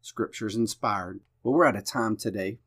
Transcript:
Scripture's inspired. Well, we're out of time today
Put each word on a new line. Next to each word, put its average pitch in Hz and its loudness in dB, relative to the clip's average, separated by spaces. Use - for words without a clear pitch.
Scripture's - -4
inspired. 101 -2
Well, 120 2
we're 165 6
out 120 4
of 101 -6
time 110 0
today 98 -4